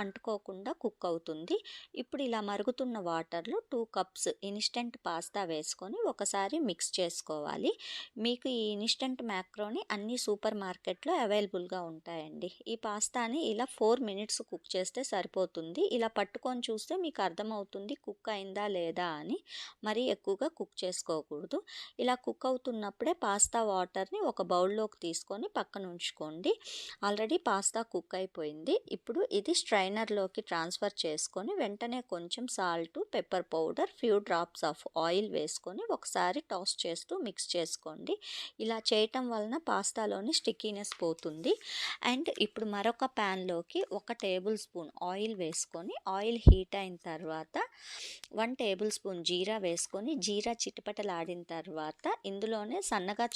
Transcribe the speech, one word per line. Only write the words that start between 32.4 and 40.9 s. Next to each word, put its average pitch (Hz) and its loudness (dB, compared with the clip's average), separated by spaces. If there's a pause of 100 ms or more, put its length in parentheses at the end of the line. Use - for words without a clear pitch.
సాల్ట్, 170 0 (140)
పెప్పర్ 190 0
పౌడర్, 170 2 (100)
few 220 6 (120)
drops 175 2
of 147 -4 (260)
oil 185 4 (100)
వేసుకొని 175 -4 (120)
ఒకసారి 185 0 (100)
టాస్ 190 -2 (100)
చేస్తూ 170 -4 (140)
మిక్స్ - -4
చేసుకోండి. 165 -2 (500)
ఇలా 226 0 (140)
చేయటం 226 4
వలన 220 -2 (120)
పాస్తాలోని 208 0
స్టిక్కీనెస్ 208 -2